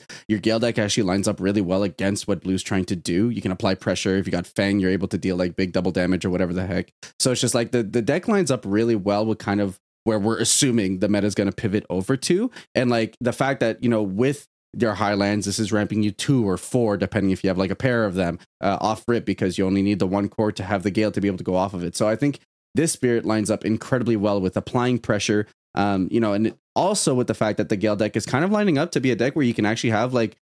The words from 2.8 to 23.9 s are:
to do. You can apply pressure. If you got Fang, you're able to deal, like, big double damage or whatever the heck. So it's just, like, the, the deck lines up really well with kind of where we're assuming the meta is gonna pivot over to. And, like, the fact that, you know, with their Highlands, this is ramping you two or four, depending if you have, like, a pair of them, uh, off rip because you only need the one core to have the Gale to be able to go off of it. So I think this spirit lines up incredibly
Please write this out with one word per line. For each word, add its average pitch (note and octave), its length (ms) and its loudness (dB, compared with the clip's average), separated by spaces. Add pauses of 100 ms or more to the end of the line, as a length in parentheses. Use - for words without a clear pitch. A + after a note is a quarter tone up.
to G2 120 -4
do. F#2 320 0
You G#2+ 120 -4
can F#2+ 100 -2
apply F#2+ 240 0
pressure. F#2+ 420 0
If G2 100 -2
you F#2 40 -6
got F2 140 -2
Fang, G2+ 340 0
you're F#2 120 2
able F#2+ 160 -2
to G2 100 -4
deal, F#2 200 -2
like, F2+ 180 -2
big F#2 160 -2
double F#2 200 0
damage F2+ 340 0
or F#2+ 40 -2
whatever F2+ 240 0
the F#2 140 -4
heck. F#2 240 -4 (260)
So C3 140 2
it's B2 100 -2
just, B2+ 140 0
like, A#2 160 -2
the, A#2+ 100 2
the A2+ 200 -2
deck C#3+ 260 0
lines G3 240 2
up B2 160 -2
really A2+ 300 2
well G2+ 280 0
with A2 140 -2
kind G2+ 220 0
of G2 180 -4 (240)
where A2 160 0
we're G#2 180 0
assuming A2 640 2
the G2+ 80 0
meta G2+ 180 2
is G#2 80 0
gonna G2+ 200 0
pivot G2+ 360 -2
over F#2+ 280 0
to. G3+ 340 0 (240)
And, B2 160 2
like, A2+ 300 0
the A#2+ 120 0
fact C3+ 280 0
that, A2+ 200 0
you B2 80 2
know, A2 140 4
with A#2 440 0 (240)
their G#2+ 220 0
Highlands, G2+ 540 2
this G2 100 -2
is G#2 140 -2
ramping G#2 320 0
you G#2 80 0
two B2 360 0
or F#2 100 0
four, A#2 400 0
depending G2 340 0
if F#2 120 -2
you F#2+ 40 2
have, F2+ 100 0
like, F#2+ 140 0
a F#2+ 40 -6
pair A#2+ 300 2
of F#2 80 -2
them, F2 240 -2 (240)
uh, G2 200 0
off A2 260 -2
rip A#2 180 0
because F#2+ 320 -2
you F#2+ 80 2
only G2 160 2
need G2+ 160 0
the G2 80 0
one G2+ 240 0
core G#2+ 220 -2
to G2+ 120 -6
have F#2+ 200 -2
the G#2 80 0
Gale G#2 200 0
to G2 100 -4
be G2+ 60 2
able F#2+ 120 0
to F2+ 60 -12
go F#2 100 -2
off F#2+ 180 0
of F2 100 -6
it. F2 120 -6
So G#2+ 140 0
I A2 80 0
think C#3+ 240 -2 (340)
this E3 160 0
spirit A#2+ 320 0
lines G#2+ 260 0
up G#2 140 -2
incredibly A2+ 540 0